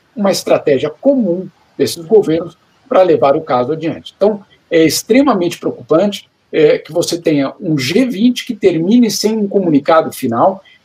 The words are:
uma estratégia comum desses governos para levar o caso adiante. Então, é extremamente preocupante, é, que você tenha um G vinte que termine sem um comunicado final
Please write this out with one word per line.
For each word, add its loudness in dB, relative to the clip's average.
uma -2
estratégia -2
comum -2
desses -4
governos 0
para 2
levar 2
o -2
caso -4
adiante. -8
Então, -2
é 4
extremamente 0
preocupante, -2
é, 4
que -12
você -2
tenha -2
um -2
G 0
vinte -2
que -8
termine 2
sem -2
um -2
comunicado 0
final -2